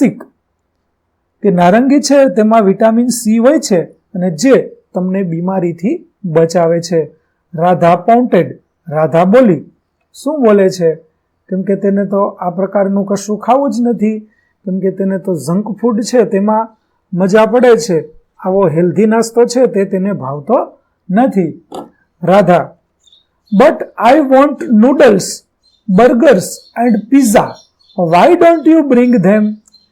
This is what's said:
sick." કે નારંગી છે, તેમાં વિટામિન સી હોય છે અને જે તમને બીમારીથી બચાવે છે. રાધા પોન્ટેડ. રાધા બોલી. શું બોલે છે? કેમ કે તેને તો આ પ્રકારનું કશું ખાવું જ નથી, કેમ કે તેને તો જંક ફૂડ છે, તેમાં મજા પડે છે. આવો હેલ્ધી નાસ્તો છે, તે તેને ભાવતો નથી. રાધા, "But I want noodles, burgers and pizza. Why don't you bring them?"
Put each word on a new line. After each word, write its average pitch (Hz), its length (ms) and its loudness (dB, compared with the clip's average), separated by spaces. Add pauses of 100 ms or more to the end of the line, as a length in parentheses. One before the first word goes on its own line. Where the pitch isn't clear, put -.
sick." - 180 0 (1200)
કે 202 80 2
નારંગી 220 500 2
છે, 269 340 2
તેમાં 220 260 2
વિટામિન 226 460 0
સી 226 300 -2
હોય 269 220 2
છે 175 240 -2
અને - 480 -8
જે 208 440 0 (180)
તમને 185 300 -4
બીમારીથી 175 880 -6 (140)
બચાવે 165 560 0
છે. 165 300 -4 (440)
રાધા 170 400 2
પોન્ટેડ. 208 640 0 (280)
રાધા 156 360 0
બોલી. 196 420 2 (480)
શું 285 300 -6
બોલે 202 260 2
છે? 170 260 -2 (540)
કેમ 190 120 -6
કે 196 140 -2
તેને 196 300 -2
તો 202 200 -2
આ 180 240 -8
પ્રકારનું 196 560 -4
કશું 202 340 -6
ખાવું 269 320 -2
જ 208 100 -8
નથી, 220 380 -2 (460)
કેમ 190 140 -6
કે 185 120 -2
તેને 190 260 -4
તો 190 180 -6
જંક 180 460 -4
ફૂડ 233 200 -2
છે, 226 240 0
તેમાં 214 520 -2 (360)
મજા 196 320 2
પડે 240 320 2
છે. 156 320 -4 (280)
આવો 190 300 -2
હેલ્ધી 170 380 0
નાસ્તો 226 400 0
છે, 240 200 0
તે 196 200 -2
તેને 202 260 -4
ભાવતો 147 680 -6 (320)
નથી. 196 540 -2 (580)
રાધા, 170 520 2 (840)
"But 302 220 2 (320)
I 320 40 4
want 262 640 2
noodles, 247 400 2 (760)
burgers 247 440 4 (400)
and 240 120 2 (160)
pizza. 226 340 2 (680)
Why 247 220 4
don't 330 400 4
you 294 180 2
bring 240 340 2
them?" 214 260 2 (380)